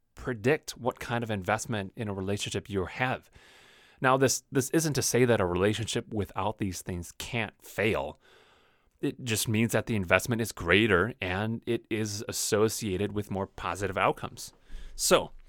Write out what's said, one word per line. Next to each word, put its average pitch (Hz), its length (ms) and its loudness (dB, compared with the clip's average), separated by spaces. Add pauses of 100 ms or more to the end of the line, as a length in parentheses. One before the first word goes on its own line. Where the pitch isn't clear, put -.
(160)
predict 127 560 -2
what - 280 -6
kind 117 240 -4
of 107 60 -6
investment 104 680 -2
in 113 120 -6
a 101 60 -6
relationship 98 560 -4
you 95 160 -2
have. 123 440 -4 (720)
Now, 131 160 6
this, 131 340 4
this 131 200 0
isn't 160 220 2
to 123 80 2
say 123 240 4
that 113 160 4
a 92 40 4
relationship 104 640 0
without 101 460 -4
these 98 240 -4
things 87 360 -8
can't 113 440 -6
fail. 78 580 -2 (800)
It 135 240 -4
just 113 240 -2
means 113 260 2
that 110 120 0
the 117 100 -2
investment 95 460 2
is 107 100 -4
greater 98 720 4
and 104 460 -2
it 117 220 -2
is 107 380 -4
associated 104 840 0
with 101 180 -6
more 95 160 -2
positive 92 520 -6
outcomes. - 560 -2 (420)
So, - 360 4 (180)